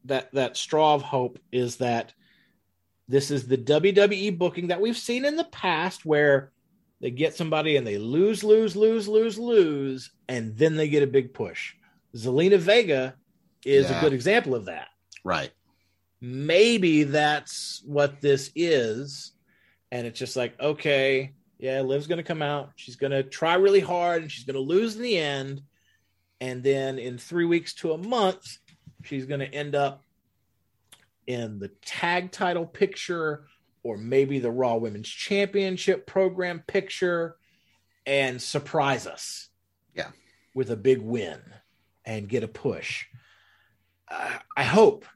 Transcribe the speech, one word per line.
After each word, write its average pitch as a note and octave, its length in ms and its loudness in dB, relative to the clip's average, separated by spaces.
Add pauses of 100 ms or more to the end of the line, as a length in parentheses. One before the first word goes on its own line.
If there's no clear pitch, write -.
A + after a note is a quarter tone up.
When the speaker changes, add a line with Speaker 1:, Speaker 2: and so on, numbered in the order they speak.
Speaker 1:
that, C3 280 -4
that C3 240 -2
straw D3+ 380 4
of C#3 60 -2
hope B2 360 -4 (140)
is B2 260 -2
that A#2+ 360 -2 (960)
this C#3 220 2
is C3 180 -4
the C3 100 2
W D3+ 340 2
W G3+ 280 4
E G#3 120 -2
booking F3 360 -2
that F3 140 -2
we've A#3 160 0
seen B3 280 -4
in D4 100 0
the E4 100 -2
past F3 600 -4
where D3 460 4 (500)
they B2+ 100 -4
get D3 240 -2
somebody D#3 400 0
and B2+ 100 2
they G2+ 120 -4
lose, E3+ 460 0
lose, G#3+ 320 6
lose, A3 320 2
lose, G#3+ 300 2
lose, D#3 760 0 (180)
and A2+ 280 -6
then D#3 200 4
they D#3 100 0
get D3 160 4
a C3+ 40 2
big B2 260 0
push. - 400 -10 (420)
Zelina C#3 420 4
Vega E3 580 2 (500)
is C#3 240 6
a C3 40 -2
Speaker 2:
Yeah. - 80 0
Speaker 1:
good D3 120 4
example C#3 420 2
of G#2 100 -6
that. D#2+ 220 -10 (360)
Speaker 2:
Right. D#2 280 -2 (680)
Speaker 1:
Maybe D#3+ 840 4
that's D3+ 840 -2
what C#3+ 360 0
this C#3 340 2
is. C#3 800 -2 (580)
And A#2+ 160 -8
it's A#2 120 -12
just B2 180 -8
like, A#2+ 220 -4
okay, C3+ 720 0 (260)
yeah, C3 220 -4
Liv's C#3 260 -2
gonna E3+ 160 -4
come D#3 180 -6
out. C#3+ 340 -4
She's - 200 -20
gonna C3+ 280 -2
try D#3+ 320 0
really G3 260 6
hard F3 400 0
and D#3 100 -14
she's B2 140 -16
gonna C3+ 140 -6
lose G3+ 360 0
in A3+ 60 -10
the A#3 160 0
end. C#3 440 -4 (760)
And B2+ 240 -8
then C3+ 360 0
in B2 180 -10
three E3+ 280 -2
weeks E3+ 300 -2
to E3 180 -4
a D#3 40 -4
month, G3 600 -2 (460)
she's C3+ 220 -8
gonna C#3 200 -6
end C#3+ 300 -8
up C#3 300 -2 (1200)
in A#2 320 -8
the G2 100 -12 (160)
tag F3+ 460 -4
title F3 340 -2
picture D#3+ 800 -4 (360)
or A2+ 160 -6
maybe C3+ 420 2
the A#2+ 120 -2
Raw A#2+ 240 0
Women's A2 340 -6
Championship G3 960 -2
program F3+ 600 -2
picture F3 680 -2 (720)
and C3+ 360 0
surprise C#3 640 -2
us - 420 -14 (440)
Speaker 2:
Yeah. - 180 -10 (420)
Speaker 1:
with B2+ 180 -4
a A2 60 -4
big A#2+ 240 4
win G#2+ 380 -6 (680)
and G#2+ 240 -8
get A#2 140 -2
a A#2 40 -8
push. - 580 -8 (1040)
Uh, - 280 -8 (180)
I C#3 80 0
hope. D3+ 420 4 (100)